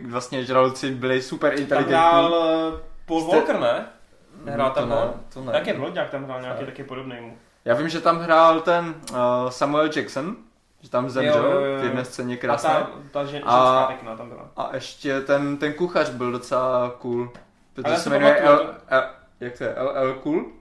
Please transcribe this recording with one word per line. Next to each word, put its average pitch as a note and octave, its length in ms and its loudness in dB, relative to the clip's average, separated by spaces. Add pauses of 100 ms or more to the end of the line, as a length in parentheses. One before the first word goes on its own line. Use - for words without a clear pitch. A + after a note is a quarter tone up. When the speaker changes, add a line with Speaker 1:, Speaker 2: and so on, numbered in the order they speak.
Speaker 1:
vlastně B2 400 -6
žraloci B2+ 460 2
byli C3 300 0
super D3 300 -2
Speaker 2:
Tam C#3 80 -2
Speaker 1:
inteligentní. C#3+ 360 0
Speaker 2:
hrál, E3+ 400 6 (400)
eh, D#3+ 40 -12 (260)
Paul E3 160 -2
Speaker 1:
Jste- E3 140 2
Speaker 2:
Walker, G3 240 2
ne? D3 260 0 (600)
Nehrál C#3 240 -2
Speaker 1:
To C3 100 -4
Speaker 2:
tam A#2+ 100 -2
Speaker 1:
ne, A#2 60 0
Speaker 2:
on? A#2 180 0 (200)
Speaker 1:
to C3 100 -16
ne. B2+ 80 -8
Speaker 2:
Tak D#3 160 0
je G#3 60 -2
v C#3+ 80 -8
Lodňák, C#3+ 280 -6
tam C#3 140 -8
hrál C3 180 -10
nějaký B2+ 180 -8
Speaker 1:
Tak. C3+ 80 -8
Speaker 2:
taky B2+ 160 -14
podobný B2+ 380 -12
mu. A2+ 160 -18 (280)
Speaker 1:
Já A#2+ 100 2
vím, D#3 140 -2
že D#3+ 120 -4
tam E3 180 2
hrál E3 420 6
ten, E3+ 340 0 (160)
eh, B2 40 -8 (340)
Samuel D3 460 0
Jackson, D3 400 -6 (460)
že C#3 80 -20
tam B2+ 200 -2
zemřel B2+ 360 2
Speaker 2:
Jo, C#3 60 2
jo, C#3 140 2
jo. C#3 160 -4
Speaker 1:
v - 20 0
jedné B2+ 220 -2
scéně B2 300 -8
Speaker 2:
A - 20 -8
Speaker 1:
krásné. A#2+ 320 0
Speaker 2:
ta, D3+ 200 0 (220)
ta C#3+ 140 -4
žen-, C#3+ 200 -8
Speaker 1:
A A#2+ 120 6
Speaker 2:
ženská C3 300 6
pěkná A2+ 300 -10
tam A#2+ 120 -14
byla. - 280 -16
Speaker 1:
a - 160 -6
ještě C3+ 480 -6
ten, C#3+ 360 0
ten D3 160 -4
kuchař E3+ 360 0
byl B2 220 -4
docela B2 680 -2
cool. A#2+ 320 -4 (420)
Protože C3 120 -8
Speaker 2:
Ale D3+ 80 0
já E3+ 40 2
Speaker 1:
se E3 60 -4
Speaker 2:
si D#3 60 -4
Speaker 1:
jmenuje C#3+ 240 6
Speaker 2:
pamatuju D3 260 8 (100)
Speaker 1:
El-, - 40 -10
Speaker 2:
to. - 220 -2
Speaker 1:
El-, C3 80 4 (360)
jak A#2+ 180 -10
to C#3 60 -8
je? A2+ 120 -4
L C3 200 -2
L C3+ 180 0
Cool? D3+ 320 -2 (160)